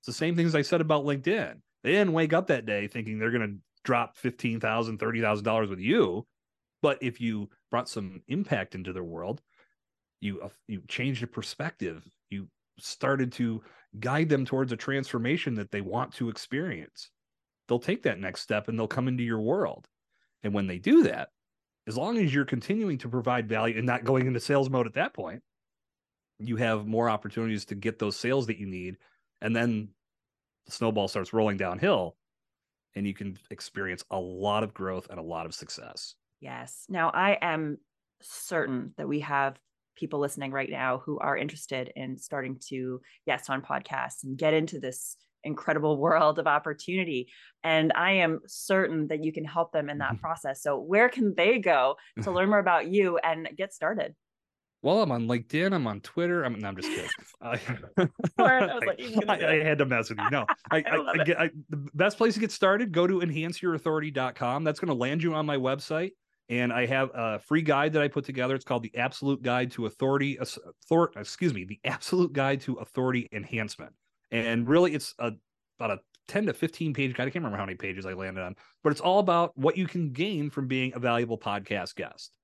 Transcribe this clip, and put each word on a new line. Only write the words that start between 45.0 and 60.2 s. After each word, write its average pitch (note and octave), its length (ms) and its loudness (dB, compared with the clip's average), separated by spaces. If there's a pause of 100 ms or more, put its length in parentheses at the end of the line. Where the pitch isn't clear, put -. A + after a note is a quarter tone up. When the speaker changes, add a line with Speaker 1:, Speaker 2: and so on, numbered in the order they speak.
Speaker 2:
incredible D3+ 520 0
<laughs> C3+ 40 -4
world D#3+ 380 4
of D#3 80 0
opportunity. D3+ 800 0 (360)
And D#3+ 300 4
I F3+ 180 4
am E3 340 4
certain D#3+ 600 0
that D#3 160 -4
you D#3+ 80 -2
can D#3 140 -8
help E3 260 -2
them D3 160 -2
in D3 100 -6
that C#3 140 -2
Speaker 1:
Mm-hmm. - 80 -4
Speaker 2:
process. D#3+ 420 -6
So C#3+ 160 0
where G3+ 300 6
can A3+ 260 2
they G#3 240 6
go D3 380 4 (260)
to G3 80 -2
Speaker 1:
<laughs> - 0 -
Speaker 2:
learn F#3 200 4
more G#3 80 6
about F3 300 4
you F#3 280 4
and D#3+ 400 0
get G3 160 -6
started? E3 420 -4 (680)
Speaker 1:
Well, F#3 180 4
I'm F3+ 100 2
on A#2+ 160 0
LinkedIn. D3 460 0
I'm D#3 140 2
on G2+ 160 -4
Twitter. F3 420 -2
I'm, A#2 140 -2
no, G#2 100 -6
I'm G2 80 -6
just - 140 -6
kidding. F2+ 180 -6 (160)
Speaker 2:
<laughs> - 160 -20
Speaker 1:
I, A#2+ 160 -4
<laughs> - 840 -2
Speaker 2:
Sorry, C4 320 6
I - 40 -2
was A#3+ 120 -2
like, G3 140 -2
Speaker 1:
I, - 20 -8
Speaker 2:
"He's A#3 160 -8
gonna G#3 140 2
Speaker 1:
I, F3 60 2
Speaker 2:
do E3+ 80 0
it." D#3 160 6
Speaker 1:
I - 20 0
had D3+ 140 4
to C#3+ 80 6
mess A#2 240 0
with A2 80 -8
you. - 120 2